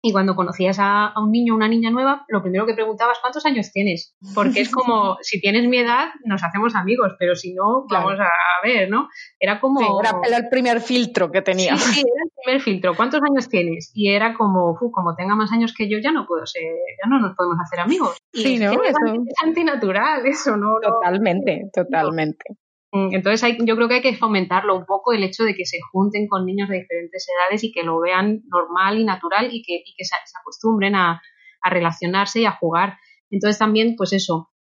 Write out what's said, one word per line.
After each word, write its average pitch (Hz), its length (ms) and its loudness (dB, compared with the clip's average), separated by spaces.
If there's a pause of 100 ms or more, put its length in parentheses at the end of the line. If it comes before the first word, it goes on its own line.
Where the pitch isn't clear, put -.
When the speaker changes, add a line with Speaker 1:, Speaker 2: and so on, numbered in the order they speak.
Speaker 1:
y 226 60 4
cuando 190 240 2
conocías 185 440 -2
a, 202 280 2
a 214 160 -4
un 214 80 2
niño 233 220 2
o - 20 2
una 220 140 2
niña 226 200 2
nueva, 269 380 0
lo 208 140 -2
primero 190 240 -2
que 226 80 0
preguntabas, 220 480 -2
"¿Cuántos 277 240 -6
años 254 260 0
tienes?". 196 460 -4 (180)
Porque 247 240 2
es 240 100 0
como, 226 480 2
Speaker 2:
<laughs> - 40 -18
Speaker 1:
"Si 208 180 -6
tienes 214 300 2
mi 254 80 2
edad, 247 320 2 (160)
nos 190 180 -2
hacemos 208 320 0
amigos, 196 420 0
pero 180 200 2
si 180 160 -10
no, 220 340 0
Speaker 2:
Claro. 214 200 0
Speaker 1:
vamos 196 120 -2
a 180 480 2
ver", 208 220 2
¿no? 247 180 -2 (320)
Era 208 220 0
como 269 180 2
Speaker 2:
Sí, 233 60 4 (160)
era, 220 260 0
era 240 160 2
el 240 60 -8
primer 247 320 2
filtro 233 500 0
que 185 100 2
tenías. 185 380 2
Speaker 1:
Sí, 240 140 2
sí, 285 80 2
era 269 240 0
el 320 60 -8 (120)
primer 262 180 0
filtro. 185 360 0
"¿Cuántos 262 260 0
años 277 240 0
tienes?". 170 480 -2
Y 208 160 2
era 220 220 2
como, 185 420 2
"Fu, 233 160 -4
como 170 240 -2
tenga 190 200 0
más 214 180 0
años 233 200 2
que 208 160 -4
yo, 214 100 -2
ya 269 120 0
no 285 160 -2
puedo 165 180 -4
ser, 170 180 -10 (380)
ya 208 80 -2
no 262 120 4
nos 185 160 -2
podemos 175 260 0
hacer 170 160 -8
amigos". 233 380 0 (160)
Y 226 80 -4
Speaker 2:
Sí, 262 140 2
Speaker 1:
es 226 40 0
Speaker 2:
¿no? 202 120 2
Speaker 1:
que 254 40 2 (140)
es - 0 -
Speaker 2:
Eso 285 160 2
Speaker 1:
anti-, 233 240 -2
es - 60 -8 (120)
antinatural 277 800 0
eso, 269 320 0
¿no? 208 160 0
No. 220 80 2
Speaker 2:
Totalmente, 196 840 0
Speaker 1:
No. 202 100 -12
Speaker 2:
totalmente. 160 840 -2 (380)
Speaker 1:
Mm, 190 200 2
entonces 202 280 2
hay, 240 220 0
yo 226 100 2
creo 233 120 2
que 240 80 2
hay 254 80 2
que 247 120 2
fomentarlo 190 640 0
un 175 80 -8
poco, 196 280 0
el 202 100 0
hecho 190 220 -2
de 202 100 0
que 180 100 -8
se 170 140 -8 (120)
junten 208 360 0
con 190 180 0
niños 196 240 -2
de 196 60 -2
diferentes 175 520 -8
edades 185 360 0
y 220 80 -4
que 170 100 -4
lo 165 180 0
vean 190 520 0
normal 180 480 0
y 226 40 2
natural 196 480 0
y 226 120 -10
que, 175 200 -6
y - 140 -20
que 180 80 -10
se, - 80 -4 (120)
se - 140 -20
acostumbren 208 540 0
a, 175 260 2 (440)
a 180 80 2
relacionarse 180 680 0
y 226 40 2
a 196 60 2
jugar. 175 480 -2 (320)
Entonces 208 260 0
también, 220 400 4
pues 196 160 -2
eso 175 380 -2 (120)